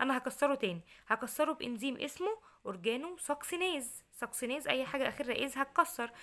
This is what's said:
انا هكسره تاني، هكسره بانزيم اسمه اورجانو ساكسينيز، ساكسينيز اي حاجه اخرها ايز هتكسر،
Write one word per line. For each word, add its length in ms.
انا 180
هكسره 360
تاني، 260
هكسره 460
بانزيم 440
اسمه 420
اورجانو 500
ساكسينيز، 960
ساكسينيز 560
اي 160
حاجه 240
اخرها 260
ايز 240
هتكسر، 520